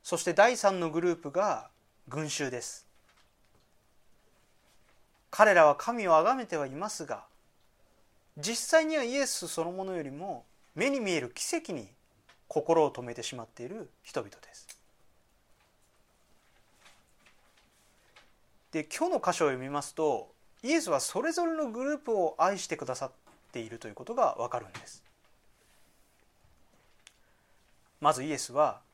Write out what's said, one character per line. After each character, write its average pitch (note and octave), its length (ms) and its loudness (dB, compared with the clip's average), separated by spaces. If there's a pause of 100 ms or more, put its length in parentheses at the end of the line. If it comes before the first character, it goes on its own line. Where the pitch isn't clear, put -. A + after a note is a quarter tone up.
そ - 160 -4
し - 60 -6
て F3 100 -2
第 A3 240 6
三 F#3+ 200 4
の E3 120 -2
グ D#3+ 100 -2
ル F3 140 2
ー - 20 -2
プ E3 140 -12
が E3+ 400 -2 (380)
群 D3+ 200 -6
衆 C#3 220 -4
で B2 100 -8
す。 - 260 -14 (2500)
彼 G#3 240 8
ら E3+ 100 10
は D3 100 8
神 A#3 320 -4
を E3+ 120 6
崇 G3 160 4
め B3+ 100 -4
て F3 140 -4
は C#3+ 80 -2
い C3 40 -8
ま E3+ 200 -8
す D#3+ 160 -10
が、 - 180 -8 (1120)
実 F3+ 200 -6
際 D#4+ 280 4
に D#4 140 -2
は C4+ 60 0
イ A#3 100 -4
エ C#4 100 0
ス - 240 -6
そ E3 160 -2
の E3+ 80 -4
も F#3+ 140 -6
の F#3+ 100 -6
よ E3 60 -4
り C#3 80 -8
も D3 340 -10 (300)
目 A3+ 160 0
に C#4 100 -2
見 G3 120 -2
え D#3+ 100 2
る A#2+ 80 -8
奇 - 260 -6
跡 D#4+ 160 -6
に A#2 160 -8 (580)
心 D#3+ 380 2
を C#3 60 2
留 B2 180 -10
め A#2+ 60 -10
て A#2+ 80 -10
し - 140 -8
ま A#2 80 -10
っ - 20 -14
て - 160 -16
い A#2+ 80 -10
る F#3+ 180 -14 (140)
人 - 180 -6
々 G2+ 120 -14
で - 220 -20
す。 - 220 -20 (4000)
で、 D#3 80 -2
今 - 240 -2
日 F#4 60 0
の C#4 100 0
箇 - 140 0
所 D#3+ 80 4
を - 20 4
読 C3 100 0
み C3 120 -8
ま C#3+ 100 -2
す - 140 -12
と、 C#3+ 400 -2 (280)
イ B3+ 100 -2
エ E4 100 4
ス - 80 -6
は - 100 4
そ - 220 -4
れ E4 100 -2
ぞ F4 140 0
れ E4 80 -2
の D4+ 160 -4
グ A#3 140 -6
ル D4 100 -2
ー C#4+ 40 -6
プ A#3+ 140 -4
を F3+ 240 0
愛 F#3 220 2
し - 80 -10
て E3+ 100 -4
く - 80 -10
だ C3 100 -6
さ C3 120 -8
っ B2 40 -12 (400)
て - 80 -10
い A2 120 -10
る A#2 80 -14
と A2 100 -14
い G#2+ 40 -12
う - 20 -16
こ - 100 -16
と A3+ 100 -10
が A#3 200 2
わ A#2+ 160 -6
か A#2+ 80 -4
る A#2 100 -10
ん - 40 -20
で - 140 -16
す。 - 160 -20 (3000)
ま D3+ 100 6
ず C3 100 -2
イ D3 80 -6
エ D3 60 -2
ス - 160 -8
は C3 280 2 (140)